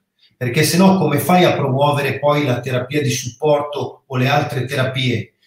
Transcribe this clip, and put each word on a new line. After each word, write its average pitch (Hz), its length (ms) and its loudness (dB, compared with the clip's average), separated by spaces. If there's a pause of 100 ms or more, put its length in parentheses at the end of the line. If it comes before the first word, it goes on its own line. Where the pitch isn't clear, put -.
(360)
Perché 127 260 -2
se 156 140 0
no 190 220 6
come 143 200 0
fai 180 260 4
a 151 100 4
promuovere 139 640 0
poi 147 240 0
la 123 160 -2
terapia 131 420 -4
di 127 80 0
supporto 143 960 -4
o 131 100 -8
le 127 120 0
altre 135 380 -2
terapie 127 680 -4 (120)